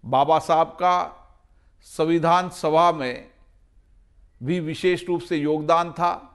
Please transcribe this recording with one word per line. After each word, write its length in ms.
बाबा 340
साहब 280
का 480
संविधान 680
सभा 440
में 380
भी 180
विशेष 480
रूप 120
से 160
योगदान 560
था। 320